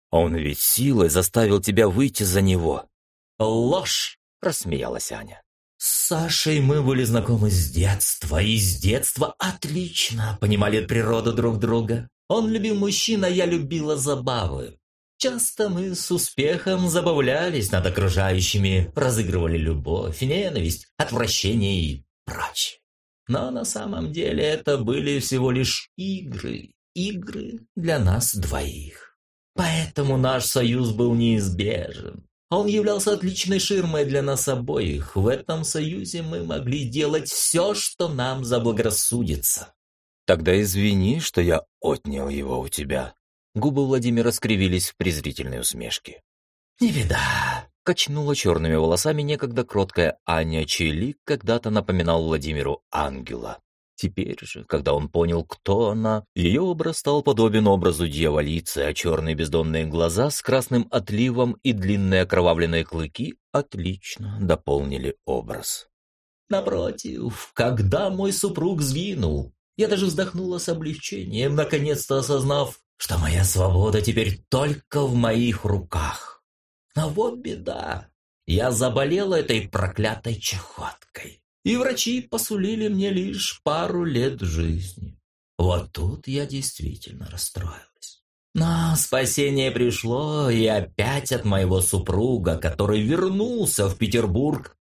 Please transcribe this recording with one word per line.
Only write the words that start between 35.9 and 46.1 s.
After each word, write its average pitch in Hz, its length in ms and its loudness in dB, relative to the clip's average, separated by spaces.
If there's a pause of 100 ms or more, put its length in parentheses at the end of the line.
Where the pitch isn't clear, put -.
мы 160 220 -6
могли 143 420 -4
делать 147 440 -2
всё, 185 440 0
что 185 340 -2
нам 131 380 -4
заблагорассудится". 113 1300 0 (520)
"Тогда 90 360 4
извини, 101 580 2
что 92 220 0
я 85 220 2 (180)
отнял 69 480 -4
его 69 300 -4
у 67 100 -8
тебя". 67 460 -6 (400)
Губы 139 320 2
Владимира 120 440 2
скривились 95 580 2
в - 80 -14
презрительной 69 640 -4
усмешке. - 600 -8 (580)